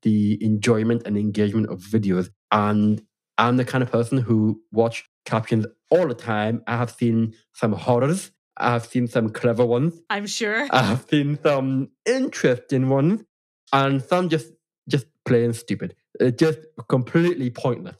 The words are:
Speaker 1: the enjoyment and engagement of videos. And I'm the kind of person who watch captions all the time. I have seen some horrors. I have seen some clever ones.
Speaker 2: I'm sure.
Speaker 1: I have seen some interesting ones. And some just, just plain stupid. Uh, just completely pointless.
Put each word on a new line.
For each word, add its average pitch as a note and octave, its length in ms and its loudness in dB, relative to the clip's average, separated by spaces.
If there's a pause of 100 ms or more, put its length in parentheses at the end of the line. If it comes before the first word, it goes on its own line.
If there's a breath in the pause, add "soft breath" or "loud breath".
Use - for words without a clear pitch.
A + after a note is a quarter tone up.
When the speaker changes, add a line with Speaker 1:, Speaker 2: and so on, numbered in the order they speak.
Speaker 1:
the G#2+ 400 0
enjoyment A2 600 0
and G#2 120 -2
engagement G#2 520 0
of F#2 100 -8
videos. F#2+ 500 -2 (220)
And G#2 500 2 (360)
I'm A#2+ 200 2
the B2+ 80 0
kind B2+ 180 -2
of A#2+ 80 -4
person A#2+ 280 0
who A2 420 0 (100)
watch A2+ 380 0 (160)
captions A2 400 0 (240)
all E3+ 180 4
the B2+ 60 -4
time. A2 540 -2
I A#2 100 -4
have A#2+ 140 -4
seen A2+ 420 0 (200 loud breath)
some A2 200 -2
horrors. C3 580 0 (260)
I A#2+ 140 0
have A#2 140 -2
seen B2 220 -2
some A2+ 220 0
clever A#2 360 0
ones. B2+ 340 0 (100)
Speaker 2:
I'm G#3 180 -2
sure. A3 440 -2
Speaker 1:
I B2+ 120 4
have A2 260 -2
seen D3 340 0
some C3+ 460 0 (160)
interesting C3+ 840 0
ones. C#3+ 360 2 (500)
And C#3 280 2
some F3+ 280 0
just, D#3+ 240 -4 (340)
just C#3+ 200 -2 (180)
plain A#2+ 260 2
stupid. G2+ 440 -8 (260)
Uh, B2+ 80 4
just D#3 300 2 (280)
completely C3+ 640 0
pointless. B2+ 500 -6